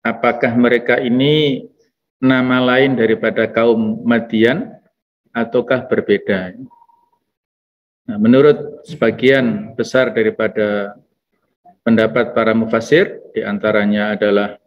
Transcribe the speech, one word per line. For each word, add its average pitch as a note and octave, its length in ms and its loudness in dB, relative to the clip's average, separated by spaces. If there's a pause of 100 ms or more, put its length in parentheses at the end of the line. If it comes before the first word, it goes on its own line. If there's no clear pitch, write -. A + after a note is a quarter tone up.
Apakah A#2 560 -2
mereka A#2+ 400 2
ini C3+ 720 0 (480)
nama B2+ 400 2
lain B2+ 400 2
daripada A2 480 0
kaum A2+ 560 0
Madian A#2+ 720 0 (560)
ataukah A#2+ 560 -2
berbeda? G2 720 -2 (1500)
Nah, G#2 80 -8
menurut C3 720 4
sebagian A2+ 880 0
besar B2 320 0
daripada G#2+ 880 -2 (880)
pendapat A#2 480 0
para A2+ 240 0
mufassir, A2+ 640 0 (160)
di A2 80 -6
antaranya G#2 720 -2
adalah G2+ 500 0